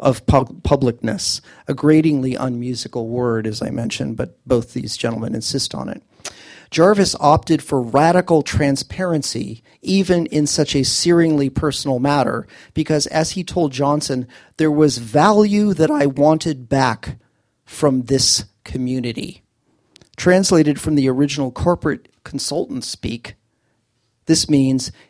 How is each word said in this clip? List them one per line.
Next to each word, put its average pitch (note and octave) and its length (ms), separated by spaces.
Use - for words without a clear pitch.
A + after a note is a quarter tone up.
of C3 240
pub-, - 380
publicness, B2+ 800
a C#3+ 80
gratingly D3 600
unmusical A#2+ 760
word, A#2 380
as A2 140
I A2+ 80
mentioned, A#2+ 480
but - 300
both A#2 260
these B2 240
gentlemen A2+ 380
insist - 400
on - 160
it. - 120
Jarvis F#3+ 500
opted D3+ 420
for C3 200
radical D#3+ 580
transparency, C#3+ 1200
even F#3 440
in D3+ 200
such - 280
a C#3+ 80
searingly D#3 680
personal C#3 480
matter, C3 480
because, D#3 360
as D#3+ 240
he F3+ 120
told D#3 260
Johnson, C#3 560
"There D#3 140
was D3 260
value G3+ 800
that D3+ 160
I C#3+ 160
wanted C#3+ 640
back C3 480
from C3 380
this B2+ 400
community." B2+ 800
Translated F3 640
from D#3 140
the C3+ 140
original C#3 440
corporate - 560
consultant - 600
speak, - 520
this - 240
means C3+ 420